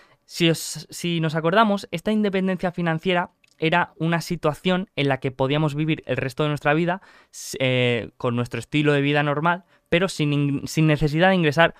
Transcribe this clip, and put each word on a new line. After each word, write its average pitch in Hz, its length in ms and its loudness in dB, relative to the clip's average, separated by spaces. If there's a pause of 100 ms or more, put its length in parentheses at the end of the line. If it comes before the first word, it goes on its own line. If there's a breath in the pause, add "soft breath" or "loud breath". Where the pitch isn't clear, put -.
(260 loud breath)
si - 220 0
os, 160 440 -2
si 170 300 -4
nos 160 120 -2
acordamos, 196 560 2
esta 175 220 -4
independencia 190 600 0
financiera 175 600 -2 (280)
era 165 380 0
una 165 240 0
situación 180 720 -2
en 139 120 0
la 135 120 0
que 135 120 -4
podíamos 139 420 0
vivir 156 320 -2
el 127 120 -2
resto 127 260 -4
de 151 60 0
nuestra 147 260 0
vida, 170 260 -2 (300 soft breath)
s-, - 280 -12
eh, 123 580 0
con 120 180 -2
nuestro 120 240 -4
estilo 147 340 0
de 139 80 2
vida 147 220 0
normal, 156 400 -2 (260 soft breath)
pero 175 200 2
sin 147 220 -2
in-, 143 360 -2
sin 156 180 0
necesidad 156 440 2
de 190 60 4
ingresar 160 440 4